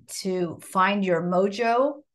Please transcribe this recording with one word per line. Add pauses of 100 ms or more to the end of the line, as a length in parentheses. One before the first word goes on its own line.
to
find
your
mojo, (140)